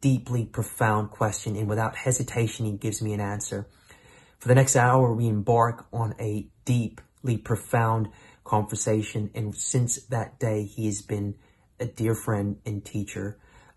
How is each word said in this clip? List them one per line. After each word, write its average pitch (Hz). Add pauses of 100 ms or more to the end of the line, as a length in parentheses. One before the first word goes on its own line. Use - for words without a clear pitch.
deeply 123
profound 107
question, 104
and 104
without 110
hesitation, 120
he 104
gives 104
me 107
an 104
answer. 101 (720)
For -
the 123
next 135
hour, 123
we 117
embark 117
on 113
a 104 (160)
deeply 120
profound 113 (340)
conversation, 107
and 107
since -
that -
day, 107
he 110
has 101
been 101 (420)
a -
dear 113
friend 104 (100)
and 101
teacher 101 (380)